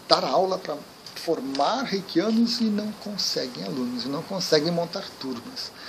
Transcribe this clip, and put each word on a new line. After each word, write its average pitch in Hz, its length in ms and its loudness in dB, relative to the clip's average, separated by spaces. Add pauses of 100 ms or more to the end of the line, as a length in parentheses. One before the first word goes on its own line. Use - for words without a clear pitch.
dar 165 160 6
aula, 175 340 4
pra 151 180 -6 (400)
formar 151 680 0
reikianos 220 800 2
e 233 40 2
não 214 260 2 (140)
conseguem 156 600 -4
alunos, 123 400 -2
e 127 40 -4
não 143 140 -2
conseguem 165 500 2
montar 170 320 -2 (160)
turmas. 127 500 -8 (180)